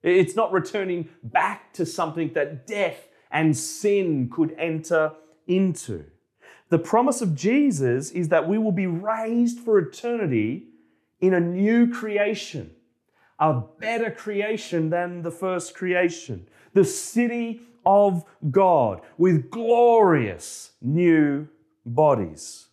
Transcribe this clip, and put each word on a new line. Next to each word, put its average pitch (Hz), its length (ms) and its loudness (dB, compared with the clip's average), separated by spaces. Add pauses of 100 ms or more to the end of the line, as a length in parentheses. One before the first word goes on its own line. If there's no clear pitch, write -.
It's 180 320 2
not 208 160 0
returning 185 580 -4 (140)
back - 500 -4
to 170 120 -4
something 160 480 -6
that 147 340 -6
death 202 400 -6 (220)
and 156 280 2
sin 175 720 -2
could 160 280 -2
enter 160 540 -2 (360)
into. 175 580 -2 (640)
The 165 80 2
promise 247 440 0
of 170 140 -2
Jesus 160 760 0
is 170 180 -4
that 165 180 2
we 202 100 0
will 220 140 -2
be 185 160 -2
raised 226 720 -2
for 214 200 2
eternity 160 880 -4 (520)
in 185 140 2
a 175 60 4
new 208 520 2
creation, 208 800 -4 (680)
a 156 140 4 (260)
better 226 320 -4
creation 208 800 -4
than 175 320 -4
the 165 80 -6
first 185 420 -6
creation, 175 760 -2 (260)
the 190 120 6
city 233 760 -4 (240)
of 196 380 4 (280)
God 143 500 4 (160)
with 160 320 2
glorious 226 1300 2
new 151 680 2 (380)
bodies. 120 880 -2